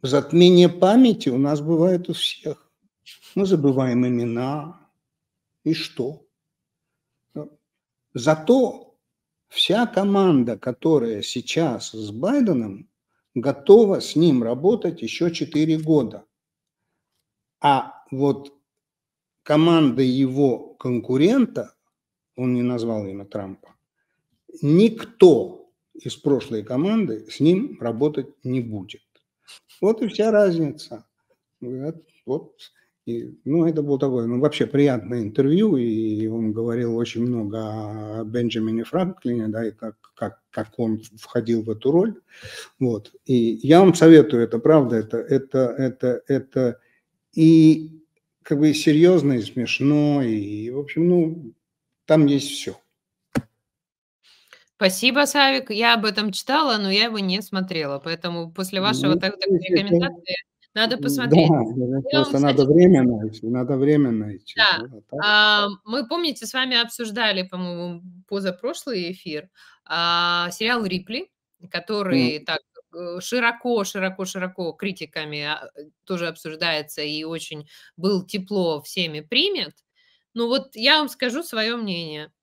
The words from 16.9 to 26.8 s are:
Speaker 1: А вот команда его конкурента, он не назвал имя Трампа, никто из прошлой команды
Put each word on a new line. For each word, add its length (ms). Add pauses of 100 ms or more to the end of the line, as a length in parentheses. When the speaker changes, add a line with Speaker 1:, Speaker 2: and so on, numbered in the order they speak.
Speaker 1:
А 480
вот 420 (920)
команда 600
его 800
конкурента, 960 (600)
он 180
не 80
назвал 440
имя 200
Трампа, 480 (880)
никто 1080 (240)
из 220
прошлой 480
команды 680